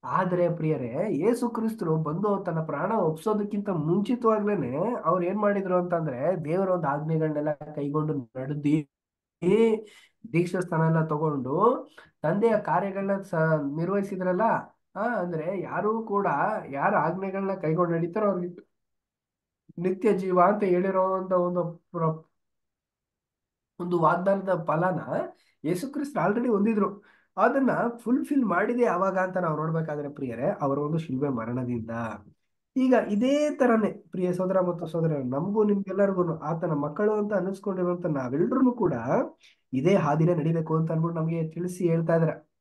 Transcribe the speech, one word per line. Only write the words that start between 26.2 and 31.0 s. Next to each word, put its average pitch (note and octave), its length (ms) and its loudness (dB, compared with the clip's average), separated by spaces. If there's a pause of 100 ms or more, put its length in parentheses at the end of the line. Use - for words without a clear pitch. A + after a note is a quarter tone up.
ಹೊಂದಿದ್ರು. G3+ 680 0 (200)
ಅದನ್ನ B3+ 340 4 (260)
fulfill C4 480 0
ಮಾಡಿದೆ G#3+ 380 0
ಯಾವಾಗ F#3+ 360 2
ಅಂತ F#3 180 0
ನಾವು E3 200 0
ನೋಡ್ಬೇಕಾದ್ರೆ D#3 520 -2
ಪ್ರಿಯರೇ, C#3 520 -4
ಅವರ C#3+ 180 0
ಒಂದು D3 200 -2
ಶಿಲುಬೆ C3+ 300 -2